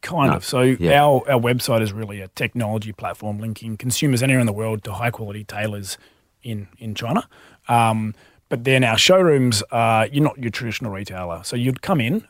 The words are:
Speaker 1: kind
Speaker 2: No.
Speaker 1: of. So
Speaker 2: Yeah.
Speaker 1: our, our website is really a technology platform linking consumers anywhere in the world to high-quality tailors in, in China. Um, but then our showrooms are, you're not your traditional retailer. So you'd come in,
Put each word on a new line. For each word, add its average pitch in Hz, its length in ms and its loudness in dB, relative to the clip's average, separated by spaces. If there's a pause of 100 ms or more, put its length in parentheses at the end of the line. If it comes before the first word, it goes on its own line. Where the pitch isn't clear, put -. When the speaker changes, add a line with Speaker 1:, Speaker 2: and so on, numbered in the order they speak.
Speaker 1:
kind 170 300 0
Speaker 2:
No. 143 60 0
Speaker 1:
of. - 80 -8
So 127 160 0
Speaker 2:
Yeah. 131 420 4
Speaker 1:
our, 143 260 4
our 131 100 4
website 120 420 0
is 107 120 -2
really 104 280 -10
a 95 80 -14
technology 110 640 -4
platform 104 460 -8
linking 110 380 -8
consumers 127 460 0
anywhere 131 160 2
in 120 80 2
the 107 60 0
world 110 320 -4
to 107 80 -8
high-quality 107 500 -6
tailors 104 540 -8 (440)
in, 104 260 -10 (120)
in 110 160 -8
China. 131 320 -4 (400)
Um, 110 480 2 (340)
but 120 140 -4
then 131 220 4
our 113 120 2
showrooms 139 640 4 (100)
are, 113 360 2
you're 143 160 2
not 143 140 0
your 120 120 -4
traditional 113 400 -6
retailer. 92 540 -8
So - 140 -6
you'd 127 240 0
come 185 180 2
in, 135 300 0